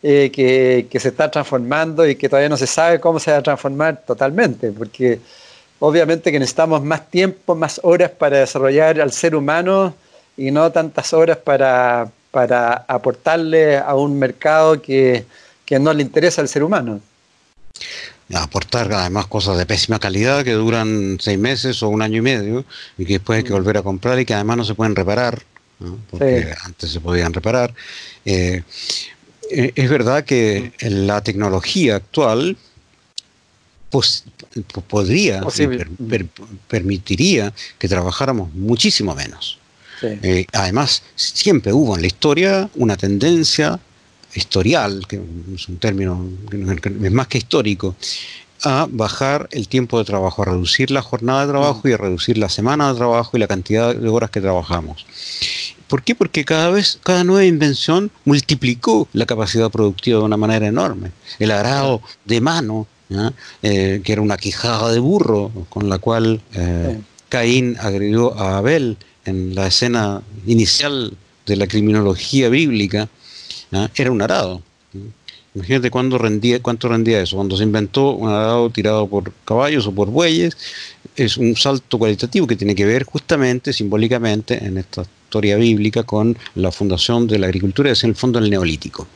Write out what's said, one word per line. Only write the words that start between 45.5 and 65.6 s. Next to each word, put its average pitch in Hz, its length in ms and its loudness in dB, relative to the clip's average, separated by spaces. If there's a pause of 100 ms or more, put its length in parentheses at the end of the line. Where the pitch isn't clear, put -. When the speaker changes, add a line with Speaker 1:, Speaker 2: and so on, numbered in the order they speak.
Speaker 2:
es 87 120 -14
un 90 100 -10
término 95 460 -2 (280)
que 104 60 -8
no 95 140 -4
es, 90 80 -4
que 98 100 -6
es 98 220 -2
más 123 160 0
que 127 120 -2
histórico, 104 560 -2 (680)
a 143 260 2
bajar 127 600 -2
el 113 160 -6
tiempo 123 300 0
de 110 80 0
trabajo, 190 380 -2
a - 20 0
reducir 90 460 0
la 135 100 0
jornada 127 460 -2
de 143 40 -2
trabajo 139 320 0
Speaker 1:
Mm. - 40 2
Speaker 2:
y 127 60 4
a 107 40 2
reducir 98 400 -2
la 107 100 0
semana 135 440 0
de 123 80 -2
trabajo 117 360 0
y 120 40 2
la 104 80 0
cantidad 110 480 0
de 113 120 -4
horas 113 220 0
que - 100 -4
trabajamos. 85 640 -4 (840)
¿Por 139 160 -2
qué? 240 100 0
Porque 160 320 0
cada 160 240 0
vez, 196 320 0
cada 180 220 2
nueva 190 220 4
invención 160 640 2 (120)
multiplicó 143 920 2
la 113 120 0
capacidad 110 460 0
productiva 107 480 2
de 107 60 2
una 110 120 0
manera 107 300 2
enorme. 98 440 -2 (280)
El 107 100 2
arado 123 500 0 (260)
de 113 140 0
mano, 117 460 -2 (240)
¿ya? 104 240 -2 (300)
Eh, 98 400 2
que 101 100 -2
era 104 80 0
una 104 160 0
quijada 113 540 -2
de 117 80 2
burro, 117 520 0 (180)